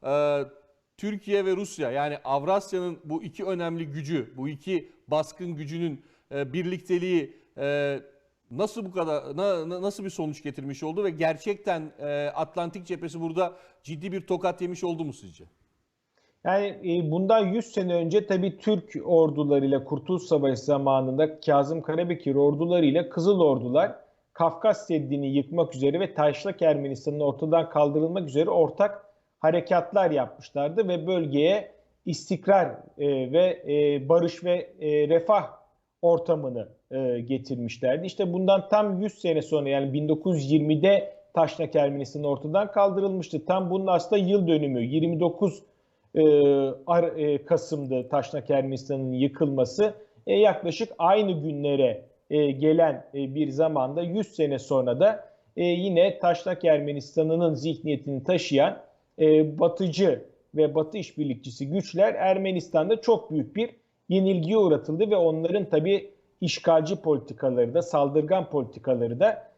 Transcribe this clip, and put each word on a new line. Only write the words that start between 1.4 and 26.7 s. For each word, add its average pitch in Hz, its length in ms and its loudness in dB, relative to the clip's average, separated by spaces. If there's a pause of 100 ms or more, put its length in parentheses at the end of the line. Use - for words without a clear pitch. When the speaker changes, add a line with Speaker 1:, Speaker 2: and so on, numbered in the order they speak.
Speaker 1:
ve 190 120 0
Rusya 180 340 -6
yani 143 340 -4
Avrasya'nın 180 800 -2
bu 156 180 -6
iki 185 220 -10
önemli 170 420 -4
gücü, 143 500 -6
bu 131 120 -6
iki 156 440 -6 (160)
baskın 156 480 -4
gücünün, 156 480 -6 (300)
e, 139 180 -4
birlikteliği, 180 840 -2 (220)
e, 143 400 -2 (520)
nasıl 208 340 -6
bu 185 60 -10
kadar 151 460 -4
na-, 180 320 -2
na-, 180 140 -8
nasıl 202 220 -6
bir 190 60 -8
sonuç 156 320 -8
getirmiş 139 400 -10
oldu 165 220 -4
ve 190 60 0
gerçekten, 165 880 -4
e, 147 360 -6
Atlantik 170 520 -8
cephesi 165 340 -10
burada 165 360 -4 (260)
ciddi 165 300 -10
bir 180 140 -8
tokat 175 340 -2
yemiş 180 240 -6
oldu 165 200 -4
mu 147 80 -8
sizce? 92 320 -20 (1000)
Speaker 2:
Yani, 196 220 0
e, 175 440 -2
bundan 190 360 2
yüz 202 200 -2
sene 180 280 -2
önce 175 320 2
tabii 185 320 -2
Türk 214 340 -2 (120)
ordularıyla 143 800 2
Kurtuluş 160 380 -4
Savaşı 139 420 0
zamanında 139 760 0
Kazım 147 420 2
Karabekir 165 520 -2
ordularıyla 156 720 2
Kızıl 180 320 2
Ordular 139 680 2 (300)
Kafkas 202 500 0
Seddi'ni 143 420 -2
yıkmak 139 460 0
üzere 139 260 0
ve 160 140 -4
taşlak 151 480 0
Ermenistan'ın 143 580 0